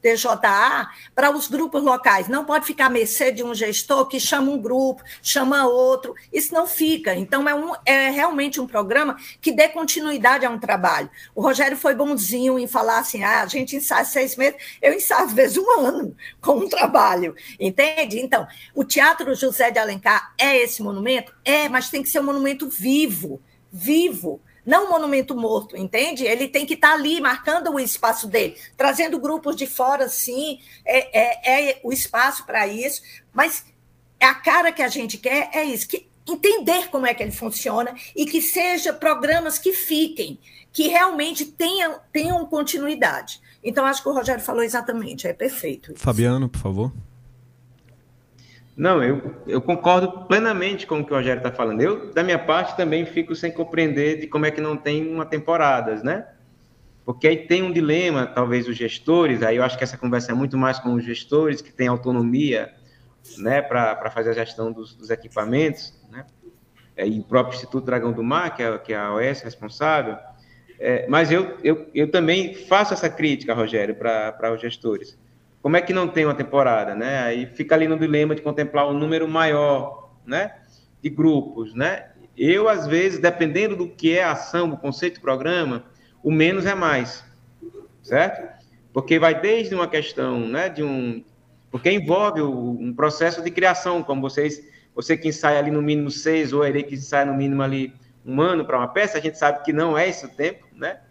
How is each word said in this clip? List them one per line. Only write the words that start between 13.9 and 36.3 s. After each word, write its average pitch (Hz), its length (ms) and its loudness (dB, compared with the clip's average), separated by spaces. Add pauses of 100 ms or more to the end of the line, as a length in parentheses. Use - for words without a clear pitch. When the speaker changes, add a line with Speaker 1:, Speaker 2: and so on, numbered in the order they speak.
Speaker 1:
seis 262 320 -2
meses", 277 200 2 (240)
eu 302 140 6
ensaio 381 300 2
às 233 80 -4
vezes 262 260 6
um 392 120 2
ano 285 460 2 (240)
com - 120 2
um 294 160 2
trabalho, 185 680 4 (240)
entende? 247 640 0
Então, 254 260 0 (280)
o 269 100 0
Teatro 294 500 4
José 254 360 2
de 226 80 0
Alencar 208 600 0
é 269 160 4
esse 240 260 2
monumento? 208 520 -2 (100)
É, 294 240 2
mas 247 220 -2
tem 285 120 -4
que 269 60 -4
ser 302 120 0
um 277 40 -2
monumento 277 460 -2
vivo, 247 720 0 (280)
vivo. 190 680 0 (240)
Não 339 220 4
um 381 40 -4
monumento 277 440 0
morto, 220 400 -4
entende? 247 500 -2
Ele 233 220 0
tem 277 200 -2
que 311 100 -2
tá 302 160 8
ali, 302 260 2
marcando 302 540 0
o 277 80 -2
espaço 226 480 -2
dele, 190 280 -2 (200)
trazendo 294 420 0
grupos 285 380 -4
de 277 100 -6
fora, 262 400 0
sim, 269 540 -6 (240)
é, - 340 2
é, 277 520 2
é 262 120 -4
o 240 80 -6
espaço 262 540 0
pra 214 240 0
isso, 240 320 -6 (320)
mas 311 320 0 (560)
a 262 140 6
cara 339 360 2
que 330 120 -4
a 277 40 0
gente 262 300 -6
quer 269 380 0
é 311 100 0
isso, 247 240 -4
que - 180 -6 (220)
entender 349 600 2